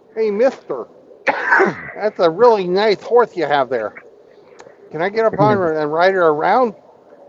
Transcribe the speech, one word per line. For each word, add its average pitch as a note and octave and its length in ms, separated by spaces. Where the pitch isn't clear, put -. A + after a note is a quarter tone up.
Hey, A3 160
mister, G3+ 560
<coughs> - 200
that's - 920
a F3 100
really G3+ 380
nice G3 340
horse A#3 340
you E3+ 100
have C#3 240
there. A2+ 240
Can D#3 100
I F3+ 80
get A3 160
up A3 140
on G#3 180
her E3 220
and D3+ 120
ride E3+ 220
her F3+ 140
around? F3+ 460